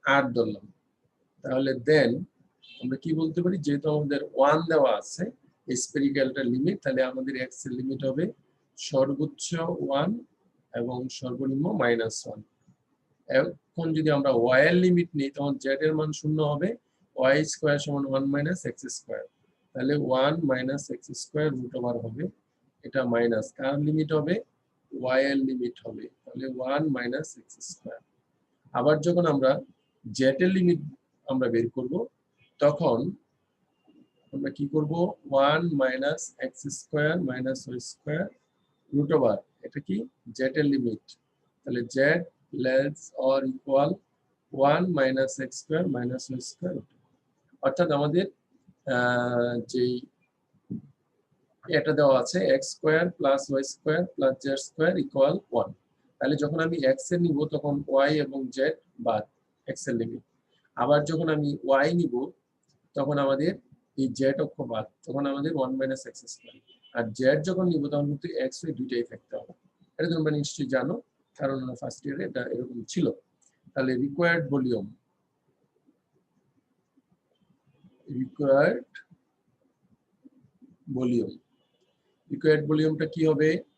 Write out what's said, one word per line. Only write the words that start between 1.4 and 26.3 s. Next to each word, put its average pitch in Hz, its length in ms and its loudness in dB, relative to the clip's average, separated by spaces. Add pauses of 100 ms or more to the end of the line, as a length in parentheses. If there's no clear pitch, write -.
তাহলে 131 320 0
then 131 500 4 (580)
আমরা 127 140 -4
কি 160 160 -4
বলতে 160 300 -2
পারি, 180 160 0
যেহেতু 147 320 0
আমাদের 147 300 0 (120)
ওয়ান 147 360 4
দেওয়া 135 300 4
আছে, - 260 -8 (420)
এই 127 100 -4
স্ফেরিক্যালটার 139 720 -2
লিমিট, 127 360 0
তাহলে 131 200 0
আমাদের 131 380 -4
এক্স - 260 -10
এর 127 60 -8
লিমিট 131 320 -6
হবে 143 280 -2 (440)
সর্বোচ্চ - 760 -2
ওয়ান 165 720 -2 (500)
এবং 123 340 -4
সর্বনিম্ন 135 640 -2
মাইনাস 117 540 0
ওয়ান। 107 160 -14 (840)
এখন 160 680 -2
যদি 151 160 2
আমরা 139 200 4
ওয়াই 127 360 6
এর 175 80 4
লিমিট 180 400 4
নিই 139 160 -2
তখন 143 260 -4
জেড 135 260 -2
এর 156 120 2
মান 156 180 -2
শূন্য 151 300 -2
হবে, 151 340 0 (400)
ওয়াই 135 280 4
স্কয়ার - 340 0
সমান 143 280 -4
ওয়ান 135 180 0
মাইনাস 147 420 -2
এক্স - 160 -8 (140)
স্কয়ার। - 280 -10 (480)
তাহলে 135 240 0
ওয়ান 139 380 2 (100)
মাইনাস 131 460 -2
এক্স - 180 -10 (140)
স্কয়ার 151 300 -2
রুট 127 240 -8
ওভার 120 220 -2
হবে, 113 300 -8 (540)
এটা 127 220 -2
মাইনাস। 117 480 0
কার 139 280 -4
লিমিট 151 320 0
হবে? 151 220 2 (680)
ওয়াই 127 240 2
এর 139 120 0
লিমিট 127 380 -2 (120)
হবে। 110 220 -12 (160)
তাহলে 127 220 -10 (100)